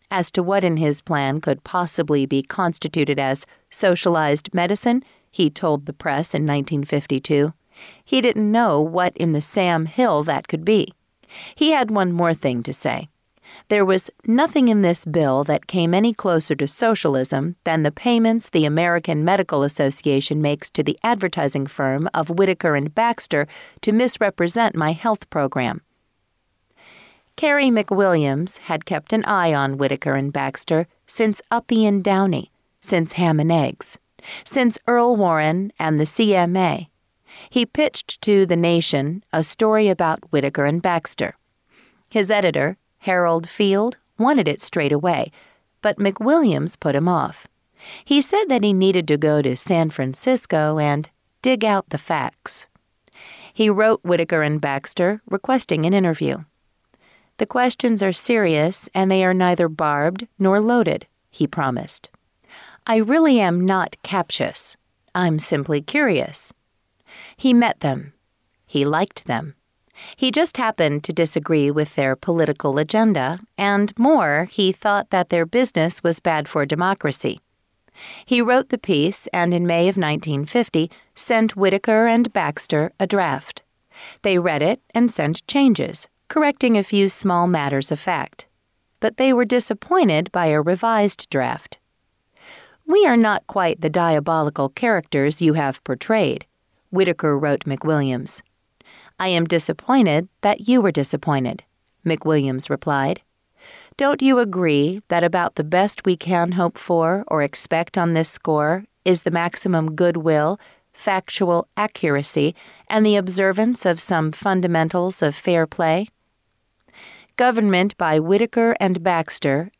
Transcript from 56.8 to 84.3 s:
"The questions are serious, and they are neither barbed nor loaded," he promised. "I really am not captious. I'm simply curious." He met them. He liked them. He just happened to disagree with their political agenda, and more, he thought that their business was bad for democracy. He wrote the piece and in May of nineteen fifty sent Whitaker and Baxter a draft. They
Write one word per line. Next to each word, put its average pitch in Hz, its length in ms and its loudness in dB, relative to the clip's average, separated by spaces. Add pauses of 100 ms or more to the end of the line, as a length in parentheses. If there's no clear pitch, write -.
"The 220 80 -2
questions 247 560 0
are 190 100 0
serious, 175 800 0
and 190 160 0
they 190 120 2
are 185 120 2
neither 180 340 2
barbed 160 580 -2 (120)
nor 190 200 2
loaded," 220 480 0 (240)
he - 160 -2
promised. 135 640 -6 (800)
"I 226 100 0
really 262 440 4
am 180 260 2
not 190 360 0
captious. - 760 -6 (360)
I'm 170 240 0
simply 147 440 -2
curious." - 720 -2 (840)
He 262 160 2
met 240 280 2
them. 143 340 -4 (520)
He 139 200 -2
liked 156 400 -4
them. 143 280 -6 (640)
He 262 140 0
just 311 260 0
happened 160 480 -2
to 170 80 -8
disagree 156 580 0
with 151 240 -2
their 135 220 0
political 151 640 -2
agenda, 175 640 0 (160)
and 202 420 0
more, 185 520 2
he 190 220 0
thought 202 380 -2
that 180 180 0
their 165 180 0
business 170 560 -2
was 170 180 -2
bad 156 280 -2
for 143 180 -2
democracy. 165 760 -4 (840)
He 240 160 0
wrote 247 260 2
the 240 100 -4
piece 170 500 -2
and 175 260 0
in 175 120 0
May 170 220 2
of 196 80 0
nineteen 151 480 -2
fifty 165 460 -2 (240)
sent 220 420 0
Whitaker 196 500 2
and 233 260 2
Baxter 151 680 -2
a 196 60 0
draft. 170 560 -4 (580)
They 190 180 2